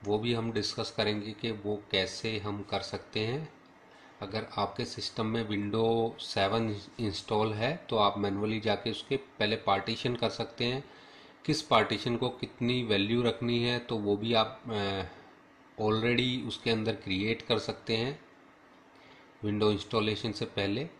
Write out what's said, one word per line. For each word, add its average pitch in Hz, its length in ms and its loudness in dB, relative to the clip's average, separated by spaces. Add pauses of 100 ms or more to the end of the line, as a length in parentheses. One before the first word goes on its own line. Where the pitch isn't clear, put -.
वो 104 160 2
भी 120 140 0
हम 113 180 0
डिस्कस 107 460 -4
करेंगे 104 340 0
कि 113 200 -4
वो 104 400 -4
कैसे 101 480 0
हम 101 240 -4
कर 98 160 -2
सकते - 400 -6
हैं। 127 340 -2 (680)
अगर 104 260 -6 (100)
आपके 107 280 -2
सिस्टम - 400 -6
में 110 220 -2
windows 113 760 0
सेवन 104 600 0 (180)
इंस्टॉल 107 540 0
है 117 220 0 (140)
तो 120 80 2
आप 101 200 4
मैन्युअली 101 420 0
जाके 107 320 0
उसके 135 260 -4
पहले 110 380 -2
पार्टीशन 113 600 0
कर 117 140 0
सकते - 360 -4
हैं, 131 180 0 (640)
किस 151 160 2
पार्टीशन 113 560 4
को 127 120 0
कितनी 123 540 -2
वैल्यू 107 400 4
रखनी 120 400 2
है, 120 160 2
तो 120 180 -4
वो 104 200 2
भी 113 160 0
आप, 110 340 2
अ, 98 360 -2 (760)
already 120 680 2
उसके 117 240 -2
अंदर 110 240 2
क्रिएट 104 460 -2
कर 110 180 0
सकते 113 380 -4
हैं 131 220 -2 (1200)
विंडो 104 280 4
इंस्टॉलेशन 107 600 0
से 107 140 -4
पहले। 104 440 -2 (100)